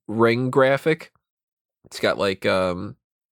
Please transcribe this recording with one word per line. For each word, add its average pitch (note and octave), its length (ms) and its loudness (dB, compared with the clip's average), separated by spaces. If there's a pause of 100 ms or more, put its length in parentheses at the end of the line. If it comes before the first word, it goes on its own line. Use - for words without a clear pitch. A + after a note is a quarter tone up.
ring A#2 400 2
graphic. C#3 640 0 (720)
It's - 160 -14
got, G2 160 0
like, F#2+ 280 -2
um, F#2+ 520 -2 (360)